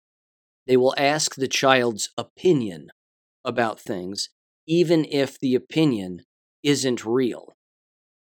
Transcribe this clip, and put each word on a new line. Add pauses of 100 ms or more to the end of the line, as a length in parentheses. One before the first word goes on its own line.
(640)
They
will
ask
the
child's
opinion (560)
about
things, (360)
even
if
the
opinion (420)
isn't
real. (640)